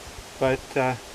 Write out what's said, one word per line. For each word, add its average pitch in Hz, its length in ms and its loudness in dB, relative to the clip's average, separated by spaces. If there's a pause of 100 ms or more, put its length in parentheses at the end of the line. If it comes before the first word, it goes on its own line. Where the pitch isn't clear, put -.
(400)
but, 135 380 2
uh, 127 180 4 (200)